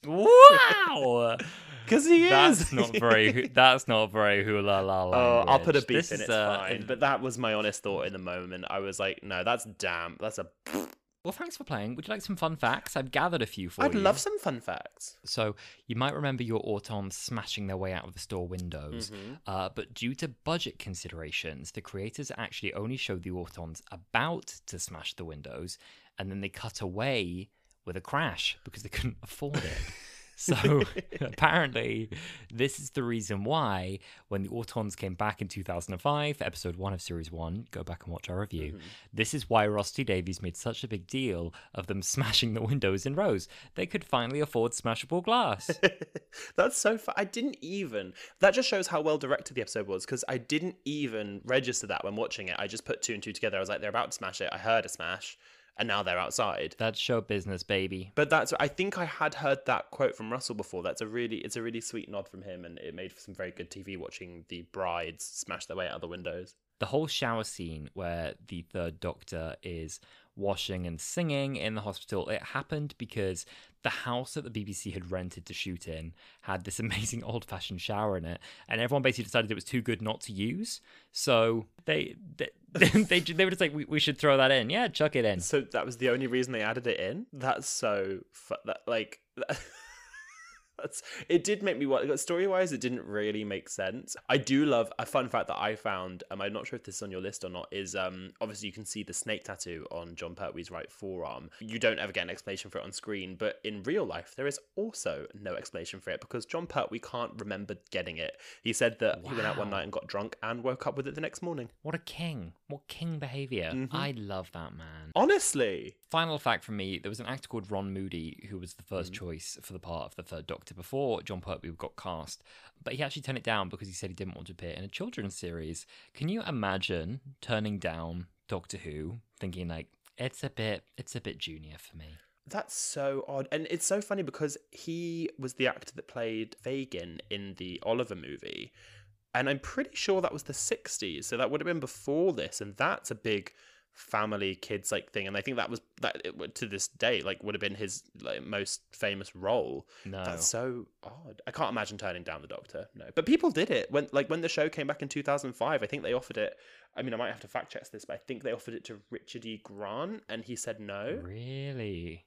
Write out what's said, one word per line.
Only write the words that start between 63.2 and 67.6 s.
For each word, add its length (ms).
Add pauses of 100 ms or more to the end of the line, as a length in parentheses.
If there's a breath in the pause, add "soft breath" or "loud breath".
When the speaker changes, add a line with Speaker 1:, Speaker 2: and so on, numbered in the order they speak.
Speaker 2:
some 140
very 180
good 180
T 120
V 140
watching 520
the 140 (100)
brides 520
smash 400
their 140
way 100
out 60
of 80
the 60
windows. 460 (240)
Speaker 1:
The 80
whole 200
shower 380
scene 500